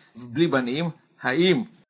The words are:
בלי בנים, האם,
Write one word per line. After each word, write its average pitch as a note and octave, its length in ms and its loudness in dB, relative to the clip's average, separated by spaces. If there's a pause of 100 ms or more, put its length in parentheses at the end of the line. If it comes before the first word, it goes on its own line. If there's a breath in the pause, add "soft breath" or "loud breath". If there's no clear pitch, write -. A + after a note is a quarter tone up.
(160 soft breath)
בלי B2 300 -2
בנים, C#3 440 -2 (320)
האם, D3 420 2 (260)